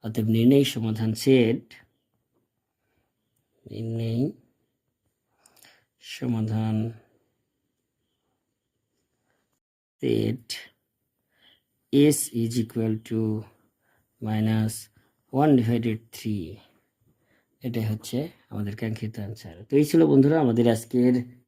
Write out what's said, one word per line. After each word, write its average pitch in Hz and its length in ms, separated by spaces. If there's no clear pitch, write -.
অতএব 110 220
নির্ণয় 135 380
সমাধান 110 360
সেট, 127 400
নির্ণয় 113 520
সমাধান 110 600
সেট 113 460
S 143 260
is 113 100
equal 110 320
to 113 120
minus 110 480
one 151 180
divided 113 380
three। 104 300
এটাই 117 300
হচ্ছে 110 260
আমাদের 101 280
কাঙ্ক্ষিত 110 340
আনসার। 92 300
তো - 120
এই 147 100
ছিল 165 100
বন্ধুরা 139 320
আমাদের 120 300
আজকের 123 400